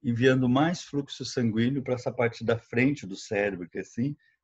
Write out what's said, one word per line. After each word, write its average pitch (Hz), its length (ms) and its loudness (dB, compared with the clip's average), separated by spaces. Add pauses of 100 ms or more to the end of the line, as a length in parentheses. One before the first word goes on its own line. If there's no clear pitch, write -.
enviando 127 440 4
mais 151 360 2
fluxo 143 420 -6
sanguíneo 117 560 0
pra 123 140 -2
essa 123 160 -6
parte 117 320 -2
da 113 140 2
frente 127 500 0
do 95 80 -8
cérebro, 98 520 -2
que 101 120 -8
é - 20 -6
assim, 143 340 -6 (280)